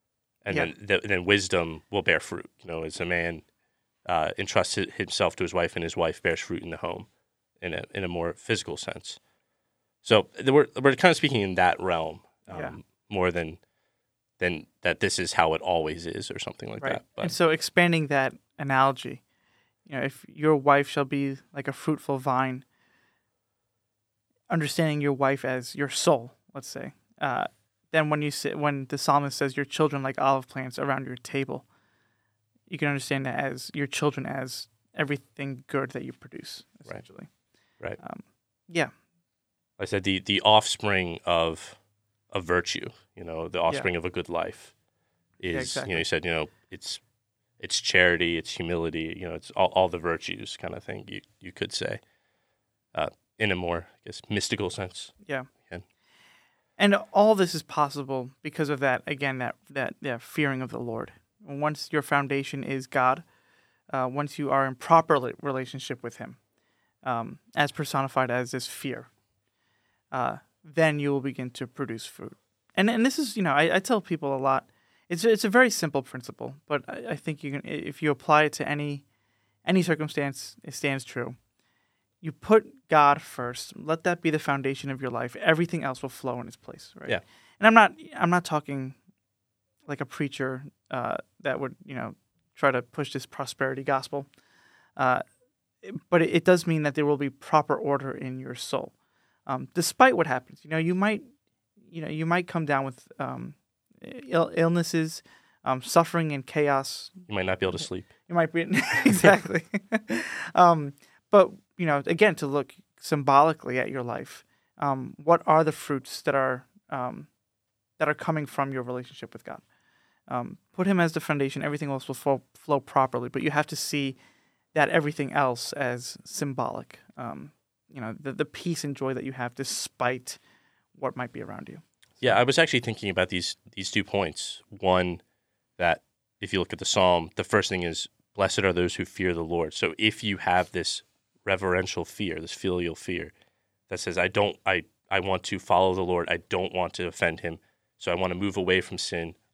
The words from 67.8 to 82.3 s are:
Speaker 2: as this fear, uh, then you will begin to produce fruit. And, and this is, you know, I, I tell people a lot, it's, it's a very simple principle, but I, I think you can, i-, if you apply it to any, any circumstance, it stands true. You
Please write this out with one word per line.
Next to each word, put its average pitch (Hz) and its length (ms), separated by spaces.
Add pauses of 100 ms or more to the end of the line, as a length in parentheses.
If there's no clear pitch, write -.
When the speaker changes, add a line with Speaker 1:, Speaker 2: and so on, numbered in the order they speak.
Speaker 2:
as 123 220
this 127 140
fear, 123 420 (1000)
uh, 127 260 (280)
then 156 340
you 143 120
will 139 100
begin 127 300
to 127 160
produce 113 400
fruit. - 300 (400)
And, 196 120
and 226 160
this 262 140
is, 262 180
you 214 60
know, 160 100
I, 156 240
I - 20
tell 208 220
people 147 340
a 135 40
lot, 135 320 (400)
it's, 170 140
it's 226 200
a 208 60
very 247 180
simple 143 340
principle, 131 520 (120)
but 143 220
I, - 220
I 151 60
think 151 280
you 143 60
can, 139 160
i-, - 20
if - 340
you 151 80
apply 151 340
it 151 100
to - 140
any, 147 360 (640)
any 185 160
circumstance, 151 840
it 147 80
stands 135 320
true. 127 300 (880)
You 160 100